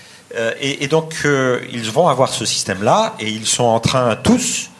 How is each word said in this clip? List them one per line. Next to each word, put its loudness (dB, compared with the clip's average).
Euh, -2
et, -4
et -2
donc, 0
euh, 2
ils -6
vont 4
avoir 2
ce -4
système-là, 0
et -4
ils -6
sont 0
en 4
train 2
tous 0